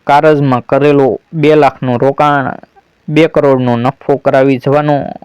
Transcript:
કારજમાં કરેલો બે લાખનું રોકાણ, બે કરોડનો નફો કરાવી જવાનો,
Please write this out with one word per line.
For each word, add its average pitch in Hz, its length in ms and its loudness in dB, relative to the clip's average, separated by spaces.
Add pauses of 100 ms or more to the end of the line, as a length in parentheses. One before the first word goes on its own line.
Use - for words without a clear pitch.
કારજમાં 143 580 2
કરેલો 139 580 0 (140)
બે 156 220 2
લાખનું 131 440 0
રોકાણ, 139 680 -2 (420)
બે 156 180 2
કરોડનો 131 500 0
નફો 131 400 -4
કરાવી 135 400 0
જવાનો, 147 480 -2 (200)